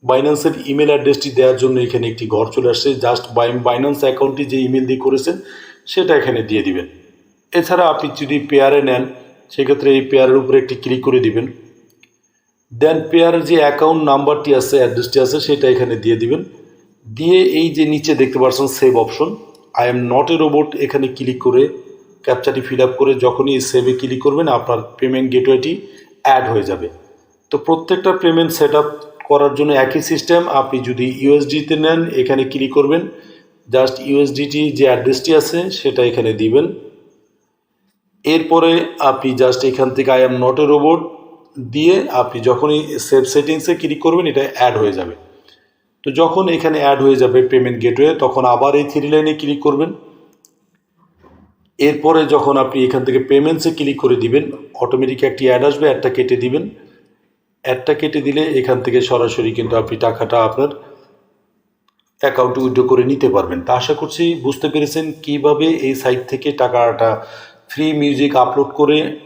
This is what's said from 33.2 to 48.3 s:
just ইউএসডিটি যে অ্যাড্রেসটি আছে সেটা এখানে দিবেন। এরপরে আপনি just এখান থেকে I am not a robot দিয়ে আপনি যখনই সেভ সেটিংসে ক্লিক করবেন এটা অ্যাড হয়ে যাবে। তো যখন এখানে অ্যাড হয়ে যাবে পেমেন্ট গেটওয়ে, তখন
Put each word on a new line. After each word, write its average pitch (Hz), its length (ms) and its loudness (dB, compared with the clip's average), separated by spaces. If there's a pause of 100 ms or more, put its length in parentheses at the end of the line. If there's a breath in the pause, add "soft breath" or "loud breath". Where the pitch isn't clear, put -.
just 131 220 2 (140)
ইউএসডিটি 143 520 0 (160)
যে 135 120 4
অ্যাড্রেসটি 127 500 0
আছে 165 200 -2 (200)
সেটা 131 300 -2
এখানে 117 220 -2 (100)
দিবেন। 120 240 2 (1700)
এরপরে 165 380 4 (380)
আপনি 131 200 -2 (120)
just 127 200 2 (100)
এখান 127 240 0
থেকে 131 140 0 (100)
I - 100 6
am 127 140 -2
not 127 220 2
a - 80 -
robot 151 260 4 (760)
দিয়ে 160 220 4 (260)
আপনি - 160 -4 (120)
যখনই 147 300 0 (280)
সেভ 135 160 4 (100)
সেটিংসে 151 480 0
ক্লিক 151 240 -6
করবেন 165 260 2
এটা 135 120 0 (140)
অ্যাড 123 240 0
হয়ে 101 180 0
যাবে। - 140 -10 (880 soft breath)
তো - 40 -6 (120)
যখন 165 240 2 (120)
এখানে 156 280 -2
অ্যাড 139 220 2
হয়ে 135 160 4
যাবে 127 180 4 (120)
পেমেন্ট 123 320 2
গেটওয়ে, 123 280 4 (120)
তখন 127 200 0 (100)